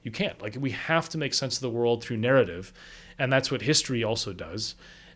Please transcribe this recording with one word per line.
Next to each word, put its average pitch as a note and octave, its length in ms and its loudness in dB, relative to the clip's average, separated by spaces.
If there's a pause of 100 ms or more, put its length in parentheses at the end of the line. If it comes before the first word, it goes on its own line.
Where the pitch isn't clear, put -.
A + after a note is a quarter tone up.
You - 80 -8
can't. - 300 -4
Like, A2 200 -8
we C#3 120 -2
have D#3+ 360 0
to E3 100 -6
make C#3 140 -2
sense - 240 -2
of - 60 -8
the B2+ 80 -2
world A#2 340 2
through A#2 140 -4
narrative, A2 540 4 (460)
and C3 140 0
that's C3 180 4
what B2 120 -2
history B2 420 2
also G#2+ 300 -2
does. F2 400 -8 (420)